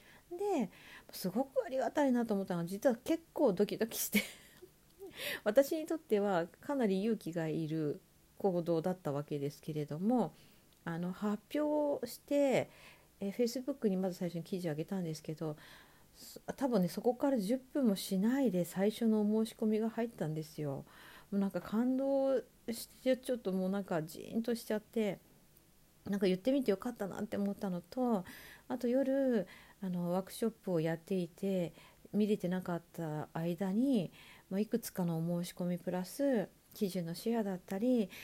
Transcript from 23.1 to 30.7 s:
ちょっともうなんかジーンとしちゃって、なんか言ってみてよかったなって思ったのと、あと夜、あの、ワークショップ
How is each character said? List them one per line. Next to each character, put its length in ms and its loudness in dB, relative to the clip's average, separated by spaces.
ち 140 -6
ょ 40 2
っ 40 -4
と 140 -2
も 140 0
う 20 0
な 120 0
ん 20 -8
か 200 0
ジ 160 -10
ー 180 -6
ン 60 0
と 100 0
し 120 -4
ち 80 -2
ゃ 40 0
っ 40 -2
て、 380 -2
な 80 -2
ん 20 -4
か 80 4
言 80 6
っ 20 -2
て 140 2
み 120 4
て 80 4
よ 60 2
か 140 -6
っ 20 -12
た 140 -4
な 140 -8
っ 20 -2
て 140 -4
思 160 0
っ 20 -4
た 140 -4
の 120 -2
と、 440 0
あ 100 -4
と 100 -2
夜、 600 2
あ 80 -4
の、 220 0
ワ 80 2
ー 40 -2
ク 80 -14
シ 140 -4
ョ 40 2
ッ 20 0
プ 200 -8